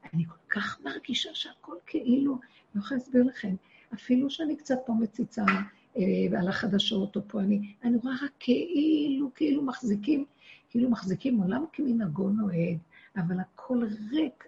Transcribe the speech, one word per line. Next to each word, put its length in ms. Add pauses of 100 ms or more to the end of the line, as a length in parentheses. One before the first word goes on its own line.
(120)
אני 160
כל 200 (120)
כך 240
מרגישה 500
שהכל 420 (100)
כאילו, 520 (360)
אני 80
יכולה 180
להסביר 220
לכם, 320 (400)
אפילו 360
שאני 260
קצת 300
פה 60
מציצה, 520 (520)
אה, 60 (360)
על 100
החדשות 680
או 120
פה, 120
אני, 340 (100)
אני 120
רואה 260
רק 80 (100)
כאילו, 920
כאילו 280
מחזיקים, 640 (460)
כאילו 200
מחזיקים 480
עולם 340
כמנהגו 560
נוהג, 500 (380)
אבל 240
הכל 440 (260)
ריק 380